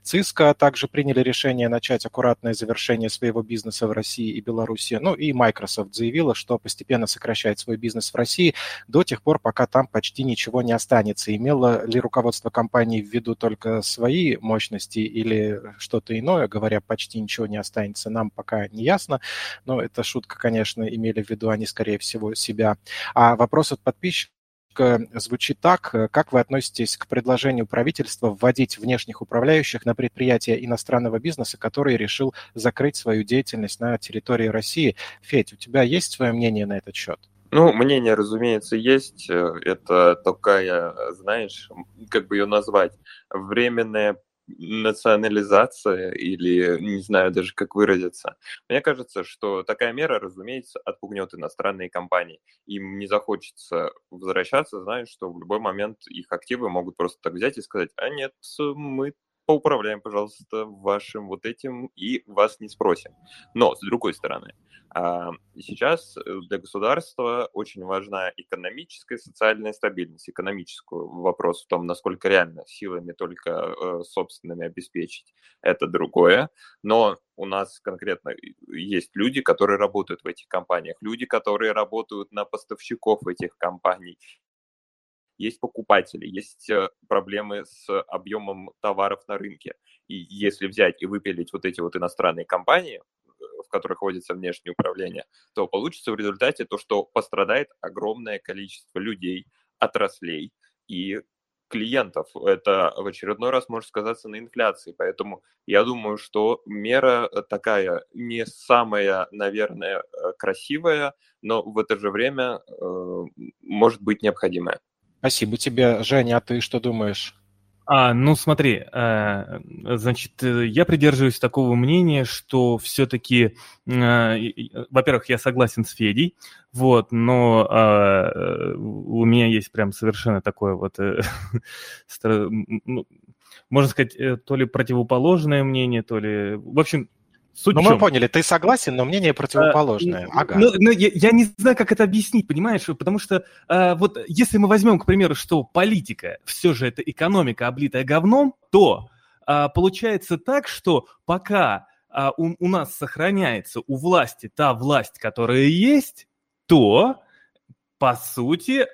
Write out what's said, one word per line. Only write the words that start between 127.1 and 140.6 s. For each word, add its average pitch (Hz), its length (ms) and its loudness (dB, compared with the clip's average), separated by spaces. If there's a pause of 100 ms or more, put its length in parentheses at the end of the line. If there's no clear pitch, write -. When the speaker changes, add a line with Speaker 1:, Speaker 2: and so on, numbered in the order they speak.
Speaker 3:
но, 117 580 4
э, 98 1040 4
у 107 480 -2
меня 117 220 6
есть 110 260 0
прям 101 200 -2
совершенно 107 500 0
такое 101 320 -2
вот, 95 240 -6
э, 98 220 -2
<laughs> - 420 -6 (460)
стра-, 107 380 0
м, 107 220 -4
м, 110 160 -6
ну, 123 220 -6 (640)
можно 135 200 4
сказать, - 260 0
э, 131 200 -2
то 135 200 -4
ли 131 100 2
противоположное 135 1000 2
мнение, 127 380 0
то 110 160 -4
ли, 104 380 -2
в 123 240 -4
общем, 151 280 0 (460)
суть 196 200 2
Speaker 1:
Ну, 156 60 6
Speaker 3:
в 175 40 6
Speaker 1:
мы 208 80 8
Speaker 3:
чем? 220 80 6
Speaker 1:
поняли, 135 280 4
ты 165 140 2
согласен, 175 540 2
но 127 100 2
мнение 175 240 2
Speaker 3:
Э, 131 40 4
Speaker 1:
противоположное. 156 920 2
Speaker 3:
н-, - 80 -12
Speaker 1:
Ага. 165 240 2
Speaker 3:
ну, 226 200 8